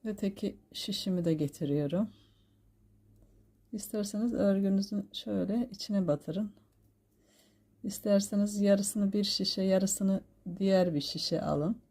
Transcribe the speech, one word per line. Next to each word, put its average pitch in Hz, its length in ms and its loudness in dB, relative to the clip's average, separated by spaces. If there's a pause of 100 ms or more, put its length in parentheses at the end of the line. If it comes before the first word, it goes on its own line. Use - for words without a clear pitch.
Öteki 202 520 -4 (160)
şişimi 185 520 -2
de 165 100 4
getiriyorum. 147 720 -2 (1600)
İsterseniz 214 640 -4
örgünüzün 196 800 2
şöyle 208 600 -2
içine 196 340 -2
batırın. 160 460 -2 (1300)
İsterseniz 202 760 2
yarısını 202 520 2
bir 208 120 0
şişe, - 380 -2
yarısını 190 580 2 (380)
diğer 185 360 4
bir 147 60 2
şişe - 400 -4
alın. 151 360 0 (140)